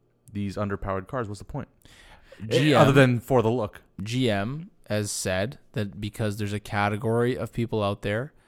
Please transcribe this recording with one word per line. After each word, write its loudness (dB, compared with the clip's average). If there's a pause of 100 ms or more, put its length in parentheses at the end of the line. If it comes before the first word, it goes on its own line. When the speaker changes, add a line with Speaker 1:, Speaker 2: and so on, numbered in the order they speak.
(320)
Speaker 1:
these -6
underpowered -4
cars? -6
What's -12
the -16
point? -10 (800)
Speaker 2:
G 4
M, 6
Speaker 1:
Other 8
than 6
for 4
the 2
look. -4 (200)
Speaker 2:
G 0
M -2 (180)
has -2
said -4 (160)
that -6
because -4
there's -4
a -4
category 0
of -6
people -2
out -2
there -4 (160)